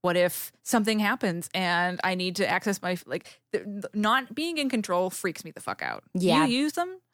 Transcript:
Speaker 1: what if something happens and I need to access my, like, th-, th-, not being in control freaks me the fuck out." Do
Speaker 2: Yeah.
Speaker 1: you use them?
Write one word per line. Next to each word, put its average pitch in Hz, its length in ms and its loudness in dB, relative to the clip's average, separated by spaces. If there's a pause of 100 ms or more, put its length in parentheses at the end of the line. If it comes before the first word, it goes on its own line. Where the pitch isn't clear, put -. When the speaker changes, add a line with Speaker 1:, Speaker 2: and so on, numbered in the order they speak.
Speaker 1:
what 180 140 2
if 175 340 2 (140)
something 220 340 2
happens 202 560 0
and 180 480 0
I 185 140 0
need 180 200 -2
to 196 120 2
access 190 340 0
my, 180 140 -2 (100)
like, - 340 -8 (120)
th-, 190 120 -2
th-, 202 200 -8 (100)
not 226 400 0
being 330 240 -2
in 277 100 0
control 185 420 0
freaks - 340 -6
me 165 80 -14
the - 80 -14
fuck - 200 -8
out." 58 220 -6 (160)
Do 180 80 2
Speaker 2:
Yeah. 175 180 6
Speaker 1:
you 247 140 2
use 294 140 0
them? 370 260 -4 (160)